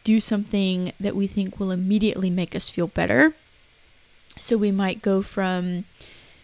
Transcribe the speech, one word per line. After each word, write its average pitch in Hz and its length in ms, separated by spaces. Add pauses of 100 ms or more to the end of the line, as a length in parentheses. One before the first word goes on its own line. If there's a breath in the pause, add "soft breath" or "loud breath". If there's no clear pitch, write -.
do 220 160
something 196 800
that 196 160
we 196 120
think 190 320
will 190 120
immediately 190 580
make 180 260
us 185 140
feel 170 180
better. 233 460 (1040)
So - 200
we 208 140
might 190 300
go 196 200
from, 180 640 (580 loud breath)